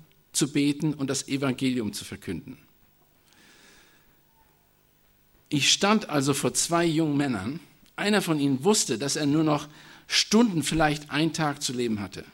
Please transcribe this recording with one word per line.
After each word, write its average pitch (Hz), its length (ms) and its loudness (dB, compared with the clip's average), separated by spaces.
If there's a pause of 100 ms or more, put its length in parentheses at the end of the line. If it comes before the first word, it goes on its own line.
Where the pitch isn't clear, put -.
(340)
zu 143 180 0
beten 147 420 0
und 139 160 -4
das 127 200 -6
Evangelium 127 640 -2
zu - 100 -10
verkünden. - 540 -10 (3000)
Ich 139 240 2
stand 208 380 2
also 143 240 2
vor 135 200 0
zwei 170 300 0
jungen 156 320 2
Männern. 131 460 -2 (340)
Einer 202 260 2
von 160 200 0
ihnen 139 240 0
wusste, 190 320 2
dass 135 180 -4
er 151 100 0
nur 151 200 4
noch 147 240 0 (380)
Stunden, 208 560 2
vielleicht 151 480 0
einen 156 200 0
Tag 151 300 -4
zu - 100 -6
leben 120 300 -2
hatte. 92 320 -10